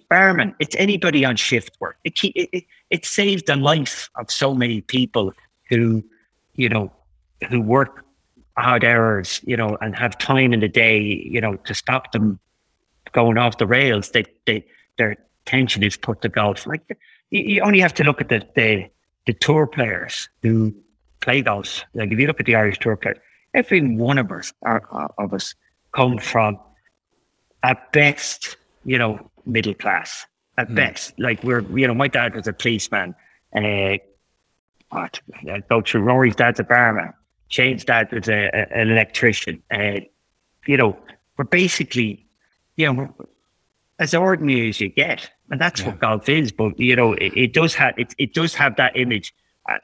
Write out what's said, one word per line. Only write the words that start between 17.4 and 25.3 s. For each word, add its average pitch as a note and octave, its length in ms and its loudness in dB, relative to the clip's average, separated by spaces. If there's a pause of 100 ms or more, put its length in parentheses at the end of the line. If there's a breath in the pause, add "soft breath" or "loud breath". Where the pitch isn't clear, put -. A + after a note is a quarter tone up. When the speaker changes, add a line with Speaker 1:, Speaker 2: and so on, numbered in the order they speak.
Speaker 1:
you G3+ 200 0
only G#3 180 4
have F3 140 2
to D#3+ 100 0
look C#3+ 160 0
at C3+ 80 -6
the, A2 180 -2 (100)
the, A2 340 0 (360)
the A#2+ 80 0
tour D3+ 340 2
players G#2+ 600 -6 (140)
who A2 340 2 (460)
play C3 200 0
golf. G2+ 520 -4
Like, A2 180 -4
if A2 80 0
you C#3+ 80 2
look D#3 140 -2
at - 40 -6
the A2+ 100 4
Irish G#2 240 2
tour A2 180 -2
player, - 180 -6 (380 soft breath)
every C3+ 420 2
one B2 220 2
of A2+ 160 -2
us, F2 180 -14 (120)
are, A2+ 540 -4
of G2 160 -6